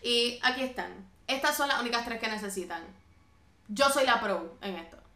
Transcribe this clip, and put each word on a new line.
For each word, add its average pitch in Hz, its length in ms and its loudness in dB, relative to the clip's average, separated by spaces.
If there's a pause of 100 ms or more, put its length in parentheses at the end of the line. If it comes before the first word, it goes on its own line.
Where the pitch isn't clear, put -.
Y 240 400 2
aquí 254 180 2
están. 202 480 -6 (180)
Estas 294 300 0
son 285 120 2
las 269 120 2
únicas 233 240 -2
tres 226 140 -6
que 226 80 -2
necesitan. 196 560 -6 (840)
Yo 247 220 4
soy 277 160 4
la 254 160 6
pro 185 400 -2
en 196 140 -6
esto. 165 220 -12 (180)